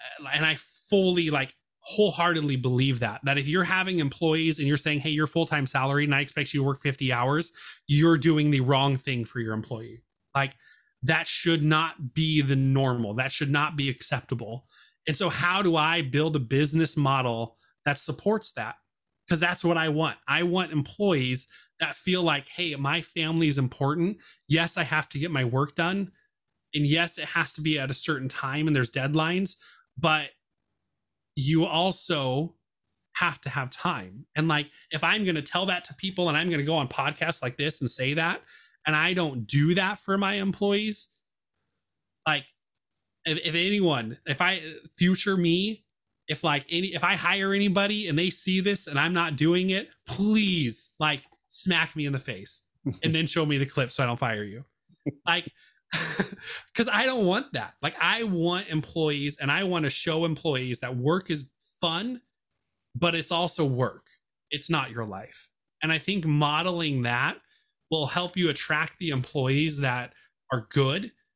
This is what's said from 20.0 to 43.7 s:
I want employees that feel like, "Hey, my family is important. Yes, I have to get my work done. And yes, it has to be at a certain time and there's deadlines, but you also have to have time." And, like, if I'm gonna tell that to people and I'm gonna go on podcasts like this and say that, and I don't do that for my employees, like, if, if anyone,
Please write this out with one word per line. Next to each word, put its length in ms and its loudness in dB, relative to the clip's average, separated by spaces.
I 160 2
want 300 0
employees 720 0
that 160 -4
feel 260 0
like, 240 0
"Hey, 300 -6
my 240 -2
family 480 0
is 80 0
important. 640 0
Yes, 300 2
I 60 0
have 260 0
to 100 -6
get 120 -4
my 140 0
work 300 0
done. 380 -2
And 140 2
yes, 300 2
it 120 -10
has 240 -2
to 80 -10
be 180 0
at 120 -4
a 40 -4
certain 340 -4
time 380 -2
and 80 4
there's 160 2
deadlines, 640 0
but 340 0
you 300 4
also 920 -2
have 240 0
to 80 -8
have 220 -6
time." 640 -6
And, 120 0
like, 240 0
if 120 -2
I'm 220 2
gonna 160 0
tell 260 -4
that 180 -4
to 100 -16
people 340 -2
and 80 2
I'm 140 0
gonna 120 0
go 140 0
on 120 0
podcasts 520 -2
like 160 -6
this 240 -4
and 100 -2
say 240 -2
that, 280 -2
and 100 0
I 180 2
don't 340 -2
do 280 4
that 240 0
for 180 -2
my 180 0
employees, 760 -2
like, 200 -2
if, 140 0
if 160 -4
anyone, 720 2